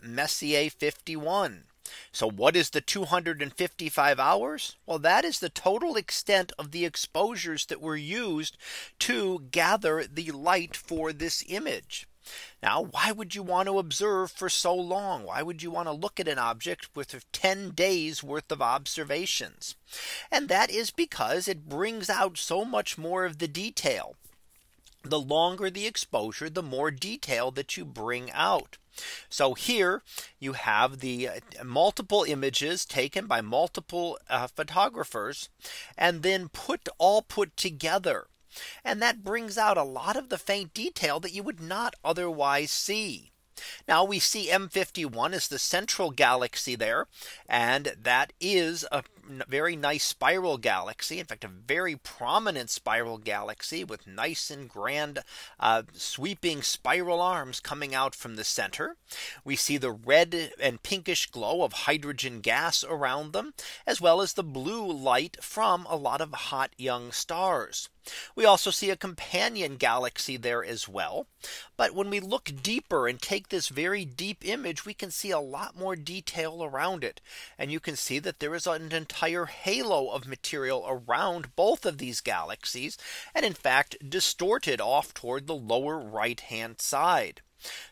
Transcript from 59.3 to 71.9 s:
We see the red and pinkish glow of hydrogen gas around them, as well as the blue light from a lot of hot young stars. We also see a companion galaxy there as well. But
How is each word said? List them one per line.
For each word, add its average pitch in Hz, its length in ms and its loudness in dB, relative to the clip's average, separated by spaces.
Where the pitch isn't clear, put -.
We 135 100 -2
see 147 220 0
the 131 160 0
red 151 680 4
and 127 220 0
pinkish 180 480 -2
glow 127 320 0
of 123 100 0
hydrogen 139 680 -2
gas 131 420 2
around 147 500 -2
them, 226 220 -6
as - 140 0
well 170 220 8
as 185 100 0
the 202 100 -2
blue 170 480 -4
light 135 500 2
from 185 480 2
a 165 60 0
lot 139 260 0
of 156 120 -4
hot 135 440 -2
young 123 360 -2
stars. 170 800 -2
We 226 100 4
also 196 280 10
see 196 180 0
a 190 60 0
companion 185 800 -2
galaxy 127 600 2
there 120 280 0
as 107 240 -6
well. 95 400 -4
But - 180 2